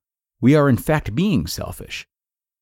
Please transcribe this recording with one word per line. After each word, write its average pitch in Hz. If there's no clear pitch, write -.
we 127
are 143
in 113
fact 147
being 147
selfish. -